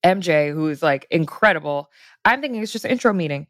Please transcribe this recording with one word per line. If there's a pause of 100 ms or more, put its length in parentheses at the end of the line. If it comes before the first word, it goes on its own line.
M
J,
who
is,
like,
incredible. (360)
I'm
thinking
it's
just
an
intro
meeting.